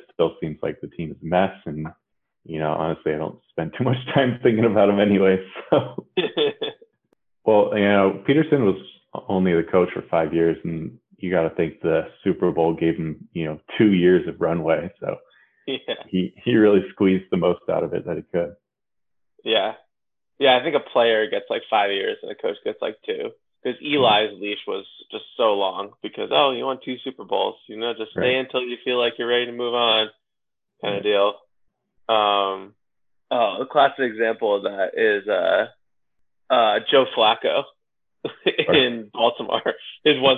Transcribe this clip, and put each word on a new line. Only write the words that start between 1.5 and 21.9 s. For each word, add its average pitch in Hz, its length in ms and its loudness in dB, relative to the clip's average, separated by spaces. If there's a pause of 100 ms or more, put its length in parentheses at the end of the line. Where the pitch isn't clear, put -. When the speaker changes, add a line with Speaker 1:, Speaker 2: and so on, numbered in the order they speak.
Speaker 1:
and, 78 220 -10 (580)
you 80 140 -10
know, 78 140 -2
honestly, 80 400 -4
I 76 40 -4
don't 78 220 -10 (120)
spend 82 260 -8
too 123 60 -4
much 123 220 -2
<laughs> - 80 -8
time 127 300 0
thinking 113 220 4
about 101 240 4
him 101 100 2
anyway. 98 380 4 (320)
So, - 380 -2 (100)
Speaker 2:
<laughs> - 1300 -6
Speaker 1:
well, 104 320 4
you 101 100 4
know, 98 380 2
Peterson 147 400 2
was 95 100 2 (540)
only 92 240 2
the 85 100 2
coach 90 300 2
for 92 160 -8
five 80 240 0
years, 82 300 2
and 82 340 -10 (220)
you 90 120 -8
gotta 82 200 0
think 80 300 -4
the 80 280 0 (140)
Super 90 280 0
Bowl 82 220 0
gave 82 220 0
him, 80 380 -10
you 82 120 -6
know, 78 140 -8 (180)
two 107 160 4
years 90 340 4
of - 120 -10
runway. 82 600 -2
So - 180 -6 (480)
Speaker 2:
Yeah. 131 300 -8 (120)
Speaker 1:
he, - 260 -4 (120)
he 123 100 2
really 104 360 6
squeezed 95 400 2
the 92 60 0
most 87 240 0 (100)
out 82 120 0
of 82 120 -6
it 87 100 -6
that 85 120 -6
he 85 140 -10
could. 85 240 -4 (880)
Speaker 2:
Yeah. 110 300 -2 (640)
Yeah, 135 180 4
I 123 60 2
think 147 140 0
a - 160 -4
player 113 360 2
gets, 101 220 -6
like, 101 180 -6
five 101 240 0